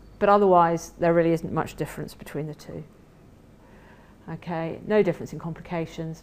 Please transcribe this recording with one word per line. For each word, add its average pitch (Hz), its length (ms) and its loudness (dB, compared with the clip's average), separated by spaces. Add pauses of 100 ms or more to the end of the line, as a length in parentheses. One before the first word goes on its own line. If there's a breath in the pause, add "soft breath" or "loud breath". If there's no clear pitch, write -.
(200)
but 202 80 4
otherwise, 175 720 4
there 170 120 4
really 165 200 4
isn't 165 200 -4
much - 220 -4
difference - 400 -10
between - 320 -10
the 151 80 -12
two. - 300 -16 (1500 loud breath)
Okay, 165 560 -8
no 208 160 4
difference - 300 -2
in 156 80 -12
complications, 165 800 -10